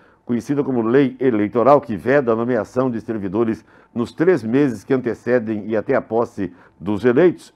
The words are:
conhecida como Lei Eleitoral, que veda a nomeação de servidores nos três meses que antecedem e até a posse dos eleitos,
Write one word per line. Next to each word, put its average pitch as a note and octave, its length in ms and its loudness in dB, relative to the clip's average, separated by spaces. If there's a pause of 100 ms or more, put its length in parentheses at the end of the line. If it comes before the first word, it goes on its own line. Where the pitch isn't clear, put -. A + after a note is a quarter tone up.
(260)
conhecida B2 360 -2
como B2+ 200 -2
Lei B2+ 380 2
Eleitoral, A#2 600 2
que A2+ 160 -6
veda A#2 380 0
a - 20 2
nomeação A#2+ 560 -2
de A2+ 80 -6
servidores G#2+ 640 -4 (300)
nos A#2 180 -4
três E3 320 2
meses A#2+ 400 0
que C3+ 100 -2
antecedem A2+ 720 -2
e A2 100 -2
até A2+ 180 -2
a - 60 0
posse A2 520 -4 (260)
dos G2 260 -4
eleitos, D3 500 2